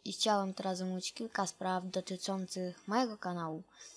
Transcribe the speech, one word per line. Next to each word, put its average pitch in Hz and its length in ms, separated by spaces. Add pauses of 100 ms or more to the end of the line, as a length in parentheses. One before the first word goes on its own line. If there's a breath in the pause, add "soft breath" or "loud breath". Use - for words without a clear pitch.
i 202 80
chciałem 202 400
teraz 185 280
omówić 185 320
kilka 226 340
spraw 185 420
dotyczących 185 960
mojego 220 300
kanału. 170 460 (340 loud breath)